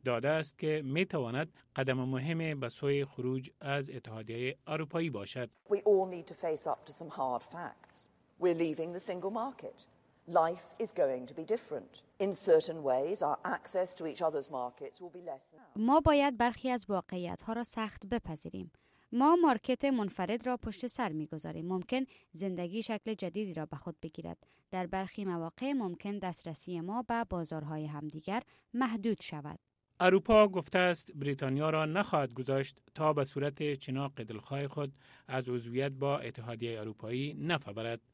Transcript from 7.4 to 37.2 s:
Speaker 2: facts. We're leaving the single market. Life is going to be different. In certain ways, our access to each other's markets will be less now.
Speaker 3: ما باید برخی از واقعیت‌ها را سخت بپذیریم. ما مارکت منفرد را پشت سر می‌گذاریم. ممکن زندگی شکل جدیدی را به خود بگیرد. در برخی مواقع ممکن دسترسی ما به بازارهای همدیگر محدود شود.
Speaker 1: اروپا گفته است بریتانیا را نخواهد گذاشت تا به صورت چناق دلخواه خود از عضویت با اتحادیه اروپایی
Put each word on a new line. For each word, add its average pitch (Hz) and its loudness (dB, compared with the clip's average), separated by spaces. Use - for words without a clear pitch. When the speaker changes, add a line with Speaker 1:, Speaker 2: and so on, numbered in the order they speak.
Speaker 2:
facts. - -14
We're 170 4
leaving 160 -2
the 175 -6
single 180 -2
market. 233 -8
Life 170 4
is - -4
going 131 2
to 139 -16
be - -8
different. 143 -8
In 196 0
certain 165 6
ways, 143 2
our 147 2
access 185 -2
to 170 -8
each 151 -6
other's 151 0
markets 123 -8
will 170 -14
be 175 -18
less 135 -10
now. - -20
Speaker 3:
ما 240 6
باید 285 6
برخی 240 0
از 247 -2
واقعیت‌ها 180 -4
را 233 -4
سخت 220 -6
بپذیریم. 185 -6
ما 285 8
مارکت 269 4
منفرد 214 0
را 247 0
پشت 233 -6
سر 226 -2
می‌گذاریم. 160 -6
ممکن 185 0
زندگی 180 -4
شکل 220 -4
جدیدی 190 -4
را 156 -4
به 151 -10
خود 160 -10
بگیرد. 165 -10
در 180 -4
برخی 190 -6
مواقع 180 -4
ممکن 202 -4
دسترسی 175 -6
ما 208 -4
به 233 -2
بازارهای 156 -4
همدیگر 151 -6
محدود 226 0
شود. 151 -10
Speaker 1:
اروپا 196 10
گفته 185 2
است 180 4
بریتانیا 139 0
را 156 2
نخواهد 156 2
گذاشت 135 -2
تا 156 4
به 143 4
صورت 143 -2
چناق 135 -4
دلخواه 139 -6
خود 143 -4
از 127 -2
عضویت 123 0
با 139 0
اتحادیه 117 -6
اروپایی 117 -6